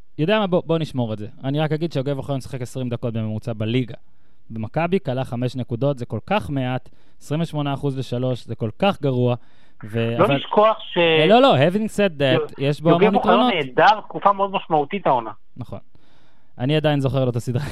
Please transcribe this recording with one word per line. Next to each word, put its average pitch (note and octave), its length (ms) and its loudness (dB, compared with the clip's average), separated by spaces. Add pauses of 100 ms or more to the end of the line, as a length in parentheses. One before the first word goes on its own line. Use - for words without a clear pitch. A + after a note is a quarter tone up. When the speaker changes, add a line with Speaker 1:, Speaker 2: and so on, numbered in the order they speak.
(180)
Speaker 1:
יודע F#3 200 2
מה? G#3 80 0
בוא, F3 200 0
בוא E3 120 0
נשמור B2+ 340 -4
את G#2+ 60 -4
זה. G#2 80 -10 (180)
אני C#3+ 160 -2
רק D#3 120 0
אגיד D#3 200 -2
שיוגב C3+ 260 -2
אוחיון C3+ 220 -4
שיחק B2+ 220 -10
עשרים B2+ 260 -6
דקות A#2 260 -4
בממוצע A2 420 -4
בליגה. A2 380 -2 (560)
במכבי D#3 500 -2
כלה B2+ 240 -4
חמש B2 320 -4
נקודות, B2+ 420 -2
זה A#2 80 -6
כל A2+ 200 -6
כך G#3 240 -2
מעט, C3 380 -4 (320)
עשרים D3+ 200 -2
ושמונה D3 340 -2
אחוז C3+ 240 -2
לשלוש, B2 460 -2
זה A2+ 100 -10
כל A2 240 -4
כך G3 240 0
גרוע, B2 320 2 (500)
ו-, A#2 340 -2
Speaker 2:
לא E3+ 60 6
Speaker 1:
אבל G#3 120 4
Speaker 2:
לשכוח G#3+ 440 4
ש- - 180 -6
Speaker 1:
אה, D#3+ 280 6
לא, A3 160 8
לא, C4 140 8
having F3 220 4 (180)
said G3 220 2
that, C#3+ 40 0 (360)
Speaker 2:
יו-, C3+ 100 -2
Speaker 1:
יש C#3+ 120 -2
בו D#3 100 4
Speaker 2:
יוגב E3+ 160 6
Speaker 1:
המון G3+ 80 4
Speaker 2:
אוחיון G#3 200 4 (160)
Speaker 1:
יתרונות. G3+ 40 2 (240)
Speaker 2:
נהדר G3 220 8
תקופה G3 320 2
מאוד G3 200 -2
משמעותית F#3 540 0
העונה. A#2 240 2 (260)
Speaker 1:
נכון. A#2 220 -10 (800)
אני C#3 180 2
עדיין D3 240 6
זוכר C3 240 2
לו B2 60 2
את A#2 60 -2
הסדרה, B2 360 -2